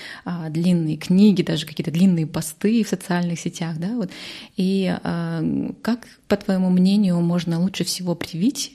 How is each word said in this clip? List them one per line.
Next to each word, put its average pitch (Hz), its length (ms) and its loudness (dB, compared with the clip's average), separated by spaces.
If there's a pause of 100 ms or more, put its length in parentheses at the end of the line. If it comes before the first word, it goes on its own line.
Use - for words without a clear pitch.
(260)
а, 175 260 -6
длинные 165 440 2
книги, 185 460 6
даже 160 240 -2
какие-то - 240 -6
длинные 165 380 4
посты 208 560 -2
в 202 40 -2
социальных 175 520 -2
сетях, 165 400 -6
да, 175 160 -4
вот. 202 160 -4 (460)
И, 185 460 0
а, 165 400 -2 (380)
как, 233 240 -4 (220)
по 202 100 2
твоему 185 320 0
мнению, 185 520 4
можно 170 380 0
лучше 190 240 -2
всего 180 300 -4
привить, 170 600 -4